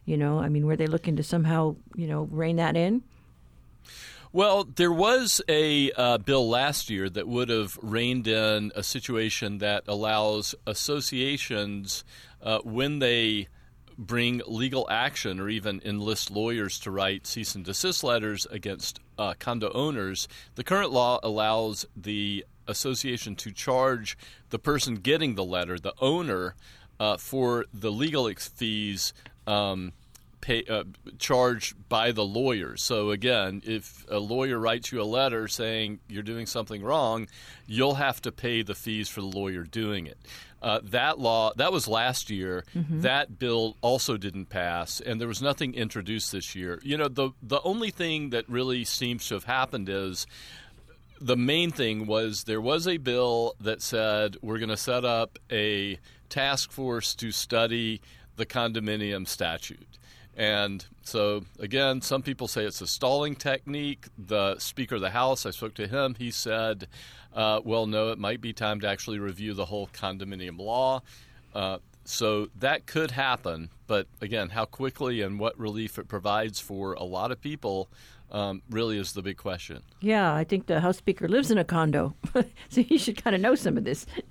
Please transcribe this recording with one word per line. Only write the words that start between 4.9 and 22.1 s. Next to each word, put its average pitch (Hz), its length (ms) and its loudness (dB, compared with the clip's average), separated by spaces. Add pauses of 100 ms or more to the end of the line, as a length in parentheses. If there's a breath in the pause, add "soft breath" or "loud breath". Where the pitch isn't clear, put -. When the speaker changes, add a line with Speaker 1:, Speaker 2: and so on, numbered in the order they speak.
Speaker 2:
was 220 560 6
a, 151 440 6
uh, 123 260 4
bill 127 300 4
last 131 420 2
year 95 180 0
that 92 200 -4
would 120 200 2
have 110 320 0
reined 117 460 0
in 107 480 4
a 104 80 -4
situation 110 760 -2
that 104 280 2
allows 107 680 2 (100)
associations, 117 1400 -2 (400 loud breath)
uh, 110 220 0
when 135 340 0
they 113 480 2 (500 soft breath)
bring 120 520 0
legal 127 420 0
action 113 480 0
or 98 100 -4
even 104 360 -2
enlist 104 480 -2
lawyers 107 480 -2
to 104 100 -8
write 98 380 0
cease 110 260 -6
and 92 100 -10
desist 131 380 -2
letters 107 480 0
against, 101 480 -8 (180)
uh, 98 220 -2
condo 113 340 -2
owners, 113 540 -2 (300 loud breath)
the 120 80 -6
current 190 260 2
law 123 320 4
allows 110 640 2 (100)
the 104 480 -4 (220)